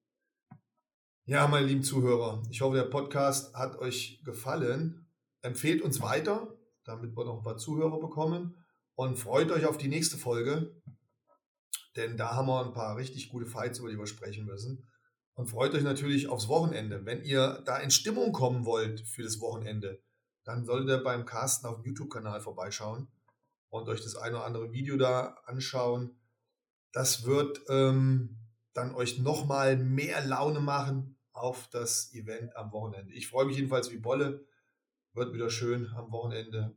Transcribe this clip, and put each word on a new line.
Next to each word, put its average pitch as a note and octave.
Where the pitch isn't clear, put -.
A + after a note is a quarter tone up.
Ja, C#3+
meine C#3+
lieben C3+
Zuhörer, A#2+
ich -
hoffe, C3+
der B2+
Podcast C#3
hat -
euch -
gefallen. C#3
Empfehlt D3+
uns -
weiter, G3+
damit A#2
wir A#2
noch A#2
ein G#2
paar A2
Zuhörer D#3
bekommen. E3
Und C3
freut C3+
euch D#3+
auf D#3
die C#3
nächste D#3+
Folge, B2+
denn A#2
da A2+
haben C3
wir B2+
ein A#2
paar A2
richtig -
gute A#2
Fights, A#2
über A#2
die G#2+
wir G#2
sprechen G#2
müssen. A2
Und A#2+
freut B2+
euch C#3+
natürlich C#3
aufs A2
Wochenende. A2
Wenn A2+
ihr C3+
da C3
in C#3
Stimmung A3
kommen B2
wollt A2
für -
das G#2+
Wochenende, G#2+
dann A#2+
solltet C3
ihr C3
beim B2
Carsten B2
auf A#2
dem A2+
YouTube-Kanal A#2
vorbeischauen G#2+
und A2+
euch A2
das G#2
ein A2+
oder A2+
andere A#2
Video C#3
da B2+
anschauen. B2
Das C3
wird, C#3
ähm, C3+
dann B2+
euch B2
nochmal C#3
mehr C3
Laune C#3+
machen C3+
auf B2
das -
Event A2+
am G#2+
Wochenende. G2+
Ich -
freue C3+
mich C3+
jedenfalls C3
wie A2+
Bolle. C#3
Wird A#2+
wieder A#2
schön A#2+
am A2+
Wochenende. A2